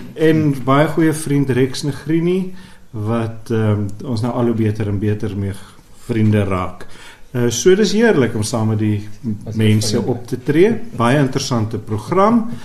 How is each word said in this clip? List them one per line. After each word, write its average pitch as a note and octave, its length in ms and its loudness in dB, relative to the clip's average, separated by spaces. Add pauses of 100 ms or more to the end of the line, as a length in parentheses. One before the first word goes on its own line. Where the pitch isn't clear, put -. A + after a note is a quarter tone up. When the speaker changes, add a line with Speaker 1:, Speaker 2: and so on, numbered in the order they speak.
(300)
Speaker 1:
en D#3 120 4 (240)
baie C#3+ 300 4
goeie D#3+ 180 2
vriend C#3+ 400 0
Rex C3 320 0
Negrini, E3 540 0 (500)
wat, A2 640 -4
ehm, G#2+ 320 2 (160)
ons A#2 240 -4
nou A#2+ 80 -2
al B2 160 2
hoe A2 80 0
beter G#2+ 320 0
en G2+ 120 -2
beter G#2 360 -2
mee G2 160 -4 (540)
vriende G#2+ 420 2
raak. F#2 380 -4 (500)
Eh, A#2+ 160 2
so F#3 240 4
dis G3 160 2
heerlik F#3+ 400 2
om G#2 100 -2
saam A2 300 0
met G#2+ 80 0
die G#2 160 2 (480)
Speaker 2:
As G#2+ 80 -8
Speaker 1:
mense G#2+ 400 2
Speaker 2:
vriende. B2 160 0
Speaker 1:
op A#2+ 180 -4
te B2 140 -6
tree. F3 320 4 (240)
Baie B2 240 4
interessante B2 560 -2
program. F3 680 2 (180)